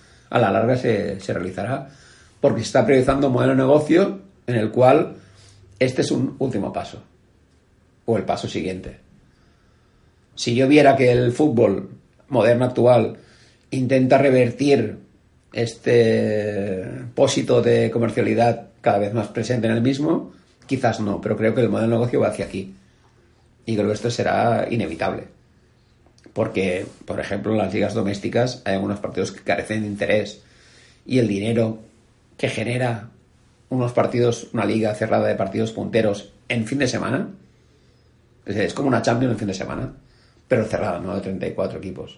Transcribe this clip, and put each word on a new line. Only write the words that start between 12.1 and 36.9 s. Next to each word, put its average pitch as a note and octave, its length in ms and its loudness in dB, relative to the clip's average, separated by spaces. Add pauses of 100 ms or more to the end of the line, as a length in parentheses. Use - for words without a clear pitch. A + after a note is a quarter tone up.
moderno A#2+ 380 4
actual A#2+ 520 2 (540)
intenta C3 460 4
revertir B2+ 800 2 (560)
este A2 1500 0 (100)
pósito B2 460 2
de A#2 280 2
comercialidad A2+ 760 0 (160)
cada G2+ 160 2
vez G2+ 160 -2
más G#2+ 140 -2
presente A2+ 400 -2
en A2 60 0
el A#2 80 0
mismo, C#3 500 0 (340)
quizás A#2 360 -2
no, G2+ 180 -2
pero G#2+ 160 -2
creo A2 180 0
que - 80 0
el A2 80 2
modelo G#2+ 200 0
de A#2 60 2
negocio B2 260 0
va A2 80 2
hacia - 160 -6
aquí. - 280 -10 (920)
Y A2+ 100 -4
creo G2+ 120 0
que G#2+ 60 0
esto A#2 160 -4
será G#2+ 600 0
inevitable. F2+ 560 -4 (1080)
Porque, F#2+ 540 -2 (200)
por - 140 -8
ejemplo, G2+ 320 -6
en A2 60 0
las F#2+ 160 -2
ligas G2+ 200 -2
domésticas A2 720 -2
hay G2 120 -2
algunos G2+ 240 -4
partidos - 320 -4
que - 120 -18
carecen G#2 380 -2
de G#2+ 60 -4
interés. G2+ 540 -2 (640)
Y B2+ 140 0
el A2+ 80 4
dinero A2 520 0 (580)
que C3+ 100 -2
genera A#2 600 -4 (580)
unos B2 240 -2
partidos, A#2+ 640 0
una G#2+ 120 0
liga G#2+ 300 0
cerrada G#2+ 320 0
de G#2 80 0
partidos A2 380 -2
punteros G2+ 580 -2 (160)
en A2+ 180 -2
fin C3+ 140 -4
de C3 80 0
semana, A#2+ 400 -4 (1200)